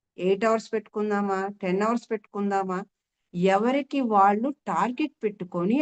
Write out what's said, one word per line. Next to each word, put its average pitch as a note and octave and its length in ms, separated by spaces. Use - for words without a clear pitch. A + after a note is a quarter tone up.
ఎయిట్ G3 280
అవర్స్ A3 280
పెట్టుకుందామా, G3+ 760
టెన్ G3 340
అవర్స్ A#3 300
పెట్టుకుందామా? G3 760
ఎవరికి A#3 680
వాళ్ళు G#3+ 480
టార్గెట్ A#3+ 640
పెట్టుకొని G3+ 580